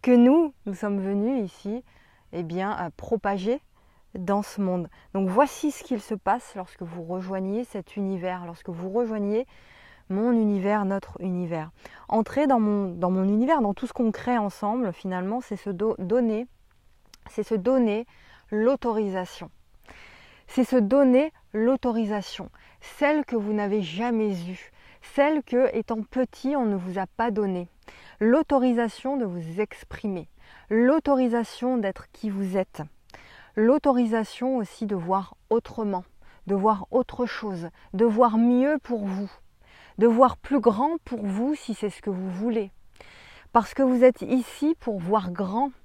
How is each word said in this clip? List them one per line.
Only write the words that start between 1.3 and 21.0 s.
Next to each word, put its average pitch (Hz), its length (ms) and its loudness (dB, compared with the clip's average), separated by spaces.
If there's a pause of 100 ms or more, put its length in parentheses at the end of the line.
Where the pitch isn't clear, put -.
ici, 208 400 -8 (480)
eh 175 120 -8
bien, 180 280 -4
à 175 200 -6
propager 208 680 -4 (540)
dans 196 260 -2
ce 202 200 -8
monde. 180 280 -2 (240)
Donc 196 140 0
voici 277 440 0
ce - 120 -14
qu'il 233 160 -4
se 214 160 -8
passe 202 400 -4
lorsque 185 260 -14
vous 170 220 -10
rejoignez 190 600 -6
cet - 340 -12
univers, 185 480 -4
lorsque 170 240 -14
vous 175 200 -8
rejoignez 220 580 -2 (600)
mon 214 220 0
univers, 208 540 2
notre 196 360 -4
univers. 175 500 -6 (360)
Entrer 247 400 0
dans 254 120 4
mon, 208 320 0
dans 180 200 0
mon 190 120 2
univers, 240 380 2
dans 202 120 0
tout 240 140 -6
ce - 60 -10
qu'on 226 180 0
crée 240 260 -2
ensemble, 208 560 -2
finalement, 190 480 -6
c'est 202 160 -10
se - 120 -10
do-, 202 300 -2
donner, 226 480 0 (840)
c'est 214 140 -6
se 220 120 -2
donner 226 500 2 (440)
l'autorisation. 214 1000 -2 (1000)
C'est - 160 0
se 254 140 2
donner 254 560 4 (180)